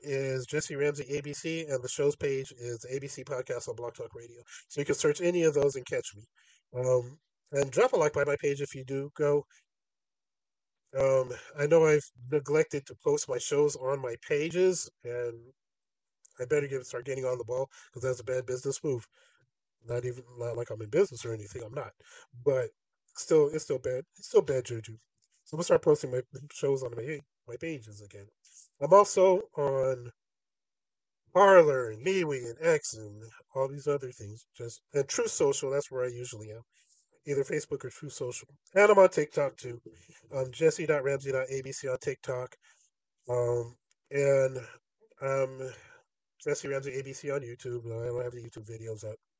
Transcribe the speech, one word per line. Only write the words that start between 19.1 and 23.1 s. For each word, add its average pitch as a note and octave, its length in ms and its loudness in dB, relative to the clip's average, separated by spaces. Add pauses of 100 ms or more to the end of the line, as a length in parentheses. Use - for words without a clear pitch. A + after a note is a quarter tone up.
Not A#2+ 200 -4
even, B2 180 -8 (140)
not A#2 180 -6
like A#2 160 -8
I'm A2 100 -10
in G#2 80 -12
business D3 360 0
or A#2 80 -6
anything, G#2+ 300 -12
I'm G#2+ 100 -14
not. B2+ 180 -10 (520)
But C3 260 0 (460)